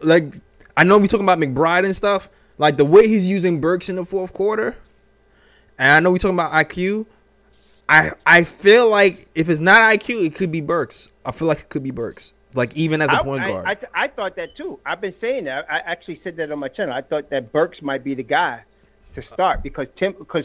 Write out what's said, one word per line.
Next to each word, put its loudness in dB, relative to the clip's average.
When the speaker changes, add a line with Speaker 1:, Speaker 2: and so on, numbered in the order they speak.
Speaker 1:
like, 2
I 4
know 6
we 4
talking -2
about 2
McBride 0
and -2
stuff. -4
Like, 2
the 4
way 8
he's 0
using -2
Burks -2
in -8
the -6
fourth -8
quarter, -4
and 4
I 6
know 2
we 2
talking -2
about -4
I 2
Q. -6
I, 4
I 6
feel 4
like 2
if 0
it's 0
not 6
I 4
Q, -6
it -4
could -4
be -6
Burks. -6
I -8
feel -6
like 0
it -20
could -8
be -8
Burks. -12
Like, -4
even -2
as 0
a 2
Speaker 2:
I, 0
Speaker 1:
point -6
Speaker 2:
I, -4
Speaker 1:
guard. -8
Speaker 2:
I, -2
I -4
thought -10
that -12
too. -14
I've -8
been -10
saying -6
that. -10
I -4
actually -12
said -12
that -8
on -8
my -8
channel. -8
I -6
thought -8
that -6
Burks -2
might -6
be -6
the -8
guy -4
to -14
start -2
because -10
Tim, -2
'cause -8